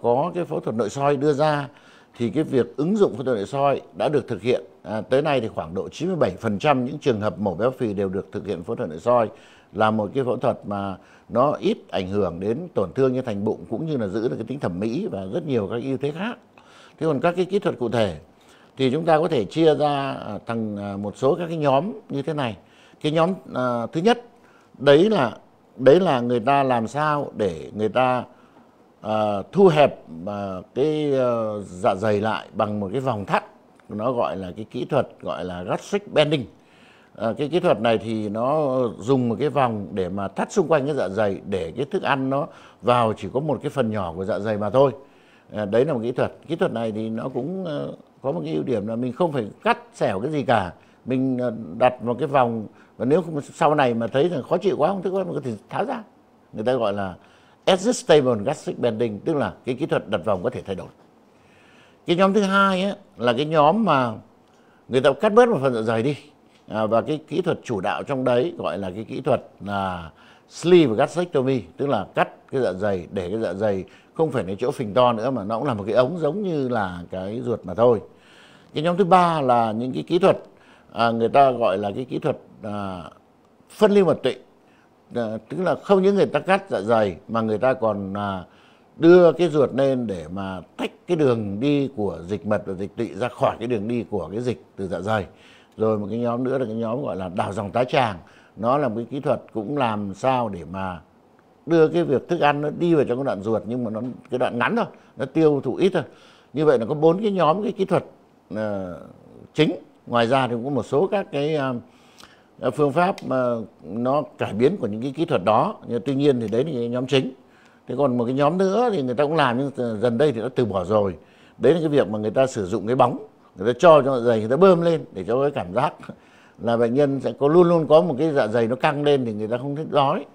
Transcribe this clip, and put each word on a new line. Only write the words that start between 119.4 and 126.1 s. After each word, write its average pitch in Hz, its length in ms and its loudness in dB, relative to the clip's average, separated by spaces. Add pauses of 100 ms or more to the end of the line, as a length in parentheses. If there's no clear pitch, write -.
nhưng 120 420 -4
dần 117 180 2
đây 147 140 4
thì 113 80 -4
đã 110 140 -4
từ 131 100 2
bỏ 95 200 -2
rồi. 101 320 2 (420)
Đấy 123 160 6
là 175 60 2
cái 160 80 0
việc 135 200 4
mà 107 100 -4
người 107 120 -2
ta 131 160 4
sử 110 200 -4
dụng 95 200 -4
cái 123 100 0
bóng, 131 300 2 (300)
người 110 180 0
ta 120 40 -8
cho 156 240 10
trong 131 160 0
dạ 117 80 -2
dày, 117 140 4
người 107 80 -2
ta 113 80 2
bơm 180 240 6
lên 165 320 2
để 92 120 -8
cho 120 180 0
cái 143 80 2
cảm 95 240 -6
giác 139 200 0 (640)